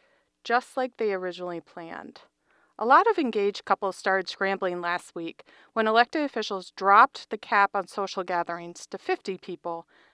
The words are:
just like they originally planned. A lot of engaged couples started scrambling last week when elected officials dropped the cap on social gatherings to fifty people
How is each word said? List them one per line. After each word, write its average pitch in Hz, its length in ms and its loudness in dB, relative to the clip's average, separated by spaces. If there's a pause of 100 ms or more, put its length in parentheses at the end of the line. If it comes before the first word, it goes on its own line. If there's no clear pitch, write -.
(420)
just 240 320 -2
like 254 220 -4
they 214 160 0
originally 180 480 -6
planned. - 600 -16 (560)
A 214 80 -2
lot 311 200 8
of 440 120 4
engaged 214 480 0
couples 190 280 0
started 190 320 0
scrambling 190 540 -2
last 175 340 -6
week 165 300 -10 (300)
when 220 120 0
elected 233 360 2
officials 208 540 -6
dropped 202 520 4
the 226 80 -8
cap 202 380 2
on 185 140 -4
social 196 360 -6
gatherings 170 640 -6
to - 100 -12
fifty 202 400 -4
people 170 500 -10 (280)